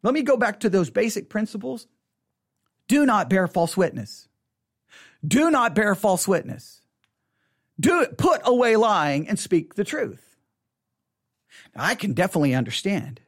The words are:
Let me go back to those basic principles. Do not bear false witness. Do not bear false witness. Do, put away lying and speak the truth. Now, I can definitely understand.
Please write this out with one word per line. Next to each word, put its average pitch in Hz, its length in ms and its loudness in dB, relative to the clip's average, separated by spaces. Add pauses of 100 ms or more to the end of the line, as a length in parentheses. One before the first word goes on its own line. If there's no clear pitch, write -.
Let 247 100 2
me 311 80 0
go 262 140 2
back 220 240 -2
to 233 80 0
those 180 220 0
basic 214 380 -4
principles. 220 600 -8 (960)
Do 285 200 4
not 208 240 2
bear 185 180 2
false 170 280 -2
witness. 131 520 -4 (1000)
Do 294 240 2
not 247 240 2
bear 208 200 2
false 190 340 0
witness. 131 540 -4 (1000)
Do, 339 260 2
put - 380 0
away 240 320 4
lying 160 500 2
and 214 120 -4
speak - 360 -2
the 202 80 -4
truth. 214 540 -8 (1400)
Now, 123 100 -8
I 214 100 0
can 202 180 -6
definitely 147 420 0
understand. 127 720 -4